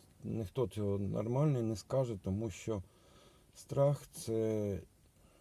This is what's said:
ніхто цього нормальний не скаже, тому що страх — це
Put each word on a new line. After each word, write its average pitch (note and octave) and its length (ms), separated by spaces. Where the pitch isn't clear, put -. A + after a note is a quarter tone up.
ніхто A2+ 440
цього G2+ 320
нормальний A#2 640
не A2 140
скаже, A#2+ 480
тому G2+ 260
що G2+ 340
страх — C#3 580
це A2 720